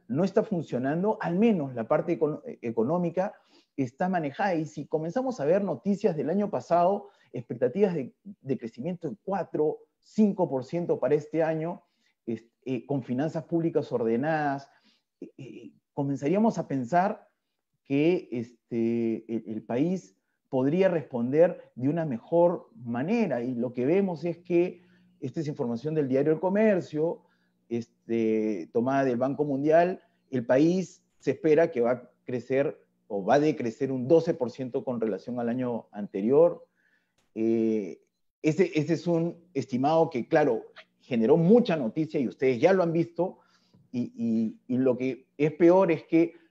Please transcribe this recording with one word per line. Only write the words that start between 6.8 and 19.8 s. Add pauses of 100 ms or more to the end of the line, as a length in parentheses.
expectativas
de,
de
crecimiento
de
cuatro, (200)
cinco
por
ciento
para
este
año, (440)
es-, (220)
eh,
con
finanzas
públicas
ordenadas, (540)
eh,
eh, (220)
comenzaríamos
a
pensar (560)
que,
este, (100)
el,
el
país (320)